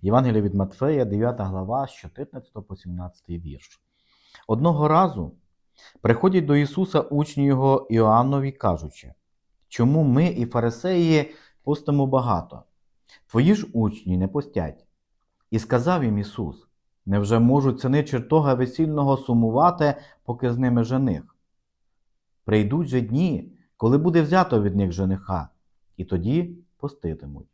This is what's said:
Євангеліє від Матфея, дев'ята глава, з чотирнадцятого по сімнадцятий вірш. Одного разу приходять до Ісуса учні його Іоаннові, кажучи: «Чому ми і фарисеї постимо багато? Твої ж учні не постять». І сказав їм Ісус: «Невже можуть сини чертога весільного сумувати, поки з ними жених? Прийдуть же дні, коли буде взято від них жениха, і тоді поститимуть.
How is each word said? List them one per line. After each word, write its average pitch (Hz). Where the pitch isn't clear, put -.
Євангеліє 110
від 98
Матфея, 127
дев'ята 110
глава, 95
з -
чотирнадцятого -
по 95
сімнадцятий 90
вірш. 73
Одного 147
разу 151
приходять 165
до 143
Ісуса 156
учні 143
його 135
Іоаннові, 120
кажучи: 76
«Чому 139
ми 143
і 120
фарисеї 156
постимо 143
багато? 120
Твої 143
ж 208
учні 101
не 92
постять». -
І 113
сказав 139
їм 107
Ісус: 98
«Невже 101
можуть 131
сини 143
чертога 147
весільного 139
сумувати, 135
поки 120
з 120
ними 120
жених? 123
Прийдуть 107
же 127
дні, 135
коли 120
буде 165
взято 151
від 101
них 98
жениха, 95
і 92
тоді 131
поститимуть. 78